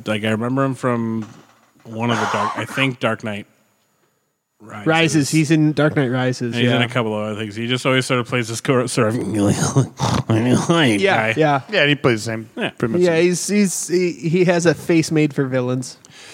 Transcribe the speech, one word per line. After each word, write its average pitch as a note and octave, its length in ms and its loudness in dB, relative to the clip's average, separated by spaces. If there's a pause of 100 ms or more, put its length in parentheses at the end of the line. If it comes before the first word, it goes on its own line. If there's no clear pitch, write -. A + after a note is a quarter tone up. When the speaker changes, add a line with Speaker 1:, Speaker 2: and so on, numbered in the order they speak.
Speaker 1:
like, G#2+ 180 -4
I A2 80 0
remember B2 320 -2
him C3+ 120 -2
from A#2 480 -2 (600)
one A2+ 280 -4
of A2+ 60 0
the G#2+ 140 -2
Dark, G#2 260 -4
I A2 80 -6
think C3+ 340 -2
Dark A2 240 -2
Knight G#2 220 -8 (1160)
Rises. G#2+ 260 -10
Speaker 2:
Rises. D#3+ 420 2
He's D#3 220 2
in D#3 220 4
Dark D3+ 220 0
Knight C3+ 140 0
Rises, B2+ 440 -2
Speaker 1:
And A#2+ 100 -2
he's A#2+ 80 4
in B2+ 100 2
Speaker 2:
yeah. B2 40 2
Speaker 1:
a A#2 40 -4
couple A2+ 280 -2
of G#2+ 140 -4
other G#2 80 -8
things. G#2 160 -8
He A#2 120 -6
just B2+ 180 -2
always C3 200 2
sort B2+ 140 0
of A#2 80 -4
plays B2 220 -2
this A2+ 120 -6
cor-, B2 260 2
sort A#2+ 220 2
of A2+ 60 0
<laughs> - 1120 0
guy. B2+ 580 2
Speaker 2:
Yeah, A2+ 500 2
yeah. C#3+ 260 2 (100)
Speaker 3:
Yeah, F3+ 160 2
he D3 80 0
plays A2+ 300 0
the A2+ 60 -4
same. A2 240 -10
Speaker 1:
Yeah. G3+ 160 -4
Speaker 3:
Pretty A#2+ 220 -4
much F3 80 2
Speaker 2:
Yeah, F3+ 140 4
Speaker 3:
same. E3 100 4
Speaker 2:
he's, F3+ 220 -2
he's, G3 400 0
he, F3 260 0
he E3+ 320 0
has F3 200 2
a F3+ 80 6
face E3 380 0
made D3+ 220 2
for C#3+ 120 -2
villains. B2+ 520 -4 (360)